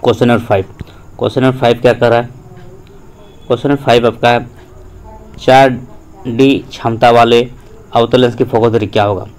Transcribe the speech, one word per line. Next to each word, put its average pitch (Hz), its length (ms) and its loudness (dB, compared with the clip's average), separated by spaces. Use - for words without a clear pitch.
Question 120 240 0
number 117 160 0
five। 98 300 -4
Question 120 240 -2
number 131 160 0
five 120 220 0
क्या 123 120 2
कर 117 180 0
रहा 117 100 2
है? 120 80 -8
Question 127 220 -4
number 143 140 -2
five 120 240 2
आपका 120 240 0
है, 120 180 -2
चार 131 420 2
डी 127 340 0
क्षमता 117 500 -2
वाले 117 300 4
अवतल 120 280 0
lens 120 140 0
की 117 100 -2
फोकस 113 280 0
दूरी 107 140 -2
क्या 104 180 -2
होगा? 101 200 -4